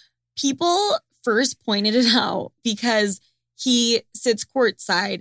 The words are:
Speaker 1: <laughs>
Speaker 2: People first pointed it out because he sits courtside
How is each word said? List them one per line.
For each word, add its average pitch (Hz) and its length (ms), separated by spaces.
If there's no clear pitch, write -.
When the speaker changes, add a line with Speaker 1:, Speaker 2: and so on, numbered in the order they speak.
Speaker 1:
<laughs> - 280
Speaker 2:
People 349 600
first 240 420
pointed 208 300
it 233 200
out - 380
because 214 580
he 240 460
sits 233 300
courtside 196 760